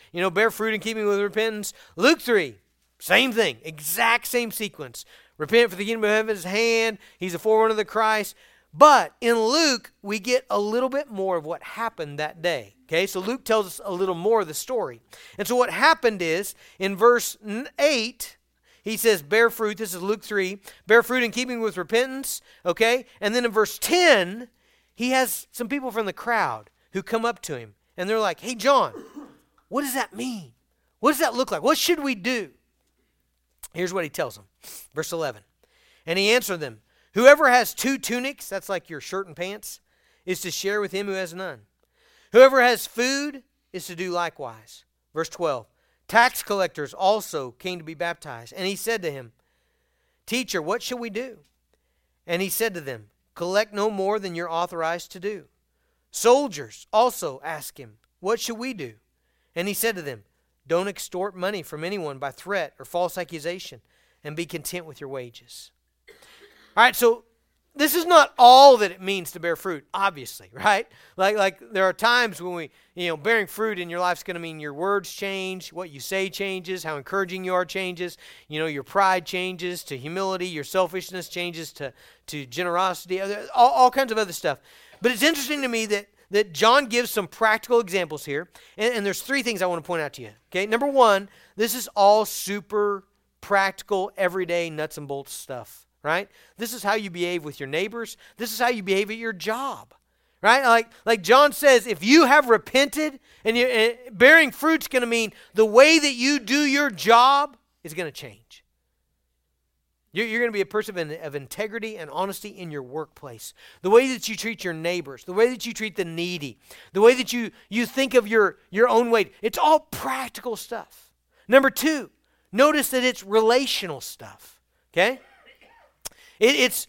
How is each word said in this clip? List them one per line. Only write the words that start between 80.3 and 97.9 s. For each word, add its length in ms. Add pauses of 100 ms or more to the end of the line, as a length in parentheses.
your 180
selfishness 680
changes 440
to, 200 (320)
to 180
generosity, 760
other, 320
all, 160
all 200
kinds 220
of 60
other 160
stuff. 240 (420)
But 120
it's 100
interesting 400
to 60
me 180
that, 220 (220)
that 220
John 340
gives 240
some 160
practical 540
examples 460
here, 240 (260)
and, 180
and 120
there's 160
three 200
things 200
I 40
wanna 160
point 200
out 120
to 80
you, 80 (200)
okay? 160
Number 200
one, 440 (260)
this 180
is 220
all 300
super 800 (360)
practical, 800
everyday, 500
nuts 300
and 100
bolts 240
stuff, 540 (160)
right? 260 (280)
This 180
is 80
how 120
you 160
behave 340
with 160
your 80
neighbors. 480 (200)